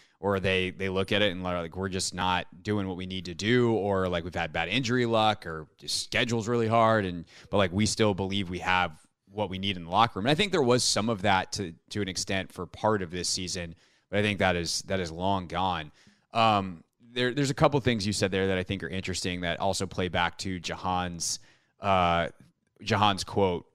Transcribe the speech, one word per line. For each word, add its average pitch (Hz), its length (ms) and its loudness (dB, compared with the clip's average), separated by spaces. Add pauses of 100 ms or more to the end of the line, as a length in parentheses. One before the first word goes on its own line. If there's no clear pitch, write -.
(200)
or 98 220 0
they, 92 300 2
they 95 180 -4
look 95 240 0
at 101 80 4
it 101 100 4
and 90 140 -6
they're 90 160 -2
like, 85 160 -8
"We're 95 100 -4
just 92 260 -4
not 90 340 0 (160)
doing 104 240 -2
what 90 100 -6
we 92 80 -8
need 92 200 -8
to 87 80 -8
do," 117 400 4
or, 95 360 0
like, 87 160 -2
"We've 87 100 -10
had 82 160 -4
bad 82 160 -2
injury 123 380 0
luck," 107 400 2
or 80 220 -8 (100)
just - 260 -6
schedule's 113 460 0
really 117 180 2
hard, 110 380 4
and, 87 200 -6 (240)
but, 98 80 0
like, 95 140 4
we 104 140 2
still 107 280 2
believe 95 360 -2
we 90 100 -4
have 90 320 2 (380)
what 101 200 -4
we 92 80 -6
need 98 200 -4
in 85 80 -10
the 85 40 -12
locker 104 300 4
room. 101 60 -2
And 135 60 2
I 156 40 4
think 190 160 0
there 175 100 2
was 123 220 4
some 107 260 0
of 101 120 -2
that 98 320 2
to, 90 200 -6 (180)
to 104 100 -4
an 95 60 -2
extent 95 440 -4
for 90 140 -8
part 107 360 0
of 82 100 -8
this 90 180 -4
season, 87 460 -6 (340)
but 101 100 0
I - 20 2
think 104 180 0
that 92 160 4
is, 85 280 -2
that 95 160 -2
is 82 120 -4
long 90 360 -2
gone. 82 440 -4 (420)
Um, 101 500 2 (160)
there, 120 340 -2
there's 139 180 0
a - 40 -2
couple 147 240 4
things 113 260 0
you 104 80 0
said 95 180 0
there 95 160 2
that 95 100 0
I 90 60 -2
think 92 200 -6
are 82 60 -8
interesting 90 520 -4
that 85 180 -2
also 95 260 0
play 90 240 -4
back 85 300 0
to 92 200 -6
Jahan's, 87 800 -4 (400)
uh, 87 500 4 (520)
Jahan's 104 420 2
quote. 92 520 0